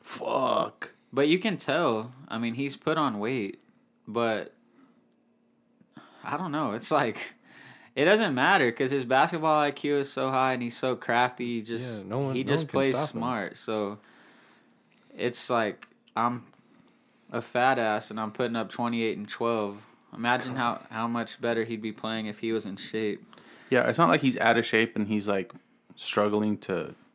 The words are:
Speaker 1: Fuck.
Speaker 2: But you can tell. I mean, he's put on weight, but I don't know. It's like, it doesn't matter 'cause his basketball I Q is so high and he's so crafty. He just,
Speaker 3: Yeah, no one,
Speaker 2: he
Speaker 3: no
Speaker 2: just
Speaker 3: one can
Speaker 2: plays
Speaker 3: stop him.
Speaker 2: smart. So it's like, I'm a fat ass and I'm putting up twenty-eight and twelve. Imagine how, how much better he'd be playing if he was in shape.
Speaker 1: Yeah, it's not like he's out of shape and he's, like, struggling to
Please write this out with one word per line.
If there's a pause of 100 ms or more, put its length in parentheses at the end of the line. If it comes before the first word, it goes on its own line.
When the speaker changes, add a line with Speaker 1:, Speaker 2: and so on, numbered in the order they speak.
Speaker 1:
Fuck. (200)
Speaker 2:
But
you
can
tell. (140)
I
mean,
he's
put
on
weight, (480)
but (1700)
I
don't
know.
It's
like, (600)
it
doesn't
matter
'cause
his
basketball
I
Q
is
so
high
and
he's
so
crafty.
He
just,
Speaker 3:
Yeah,
no
one,
Speaker 2:
he
Speaker 3:
no
Speaker 2:
just
Speaker 3:
one
can
Speaker 2:
plays
Speaker 3:
stop
him.
Speaker 2:
smart.
So (1200)
it's
like, (260)
I'm (880)
a
fat
ass
and
I'm
putting
up
twenty-eight
and
twelve. (280)
Imagine
how, (100)
how
much
better
he'd
be
playing
if
he
was
in
shape. (480)
Speaker 1:
Yeah,
it's
not
like
he's
out
of
shape
and
he's,
like, (420)
struggling
to (200)